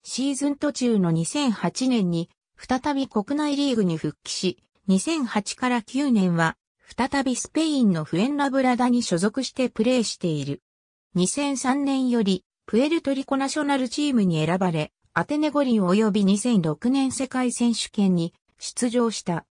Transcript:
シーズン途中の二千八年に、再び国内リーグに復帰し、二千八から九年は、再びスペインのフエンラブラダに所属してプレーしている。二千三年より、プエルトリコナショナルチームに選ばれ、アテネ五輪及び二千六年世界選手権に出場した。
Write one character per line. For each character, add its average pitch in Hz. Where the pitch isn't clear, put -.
シ 277
ー -
ズ 285
ン 285
途 294
中 233
の 170
二 165
千 285
八 196
年 220
に、 170
再 269
び 269
国 220
内 294
リ 285
ー -
グ 226
に 170
復 151
帰 -
し、 -
二 190
千 311
八 -
か 254
ら 240
九 269
年 185
は、 165
再 262
び 254
ス -
ペ 311
イ 294
ン 202
の 156
フ 165
エ 233
ン 294
ラ 285
ブ 262
ラ 247
ダ 247
に 240
所 175
属 214
し -
て 254
プ -
レ 254
ー 226
し -
て 180
い 147
る。 139
二 180
千 285
三 269
年 269
よ 233
り、 190
プ 214
エ 285
ル 330
ト 277
リ 269
コ 277
ナ 269
シ 311
ョ 294
ナ 285
ル 254
チ 294
ー 294
ム 214
に 160
選 170
ば 185
れ、 151
ア 170
テ 294
ネ 302
五 285
輪 233
及 202
び 202
二 196
千 220
六 160
年 269
世 262
界 254
選 240
手 -
権 190
に 170
出 -
場 233
し -
た。 165